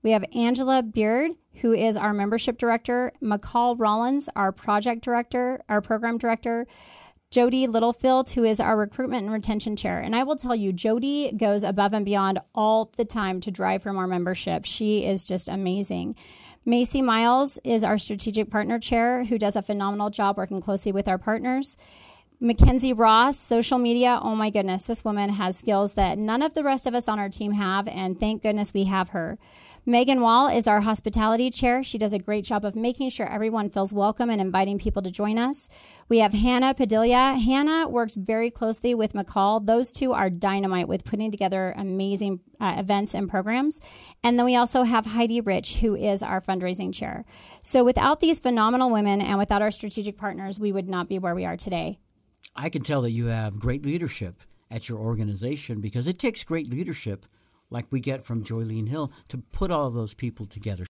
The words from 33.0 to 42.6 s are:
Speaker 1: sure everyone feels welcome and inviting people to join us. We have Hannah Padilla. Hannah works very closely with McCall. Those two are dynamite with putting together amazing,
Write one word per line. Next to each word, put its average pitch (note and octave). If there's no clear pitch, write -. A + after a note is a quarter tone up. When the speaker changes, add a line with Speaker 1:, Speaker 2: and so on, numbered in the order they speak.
Speaker 1:
sure A#3+
everyone G#3+
feels G3
welcome G#3
and A3
inviting F#3+
people G3+
to F#3
join G#3
us. C4
We A#3
have G#3
Hannah B3
Padilla. B3
Hannah D4
works A#3
very A3
closely A#3
with A3
McCall. G#3
Those A#3
two C4
are F#3+
dynamite F#3+
with F#3+
putting A3
together F#3+
amazing, G3